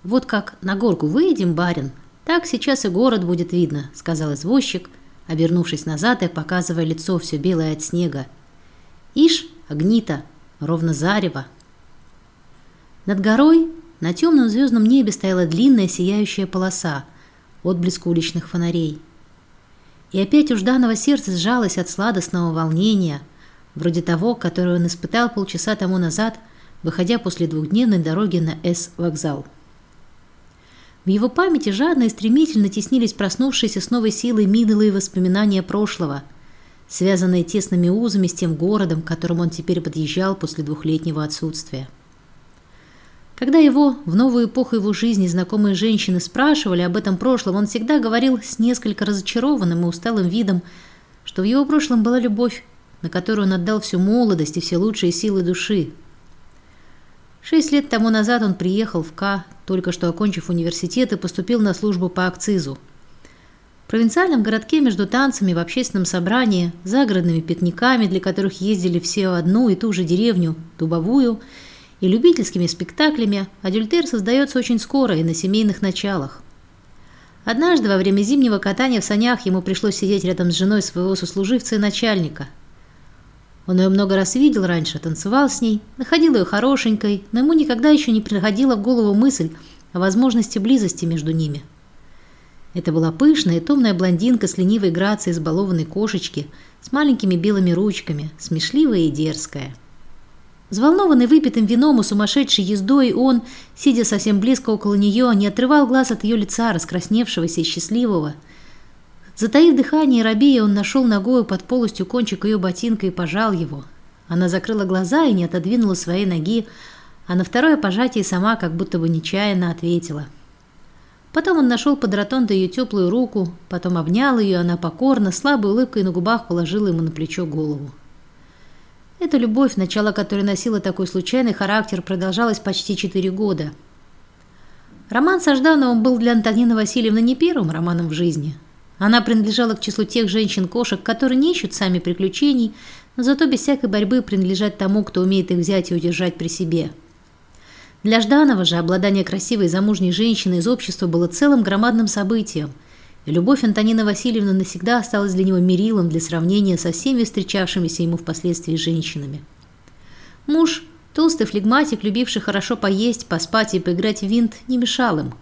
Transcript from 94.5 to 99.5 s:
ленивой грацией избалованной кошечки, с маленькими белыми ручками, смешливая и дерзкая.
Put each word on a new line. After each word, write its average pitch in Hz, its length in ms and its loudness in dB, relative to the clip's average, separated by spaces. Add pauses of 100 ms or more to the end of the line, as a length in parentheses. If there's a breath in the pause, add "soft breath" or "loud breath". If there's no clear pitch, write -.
ленивой 196 340 2
грацией 185 440 -2
избалованной 165 500 -2
кошечки, 190 640 -6 (340 loud breath)
с - 120 -10
маленькими 254 420 2
белыми 185 380 2
ручками, 165 680 -2
смешливая 214 600 0
и 156 100 2
дерзкая. 143 640 -6 (920)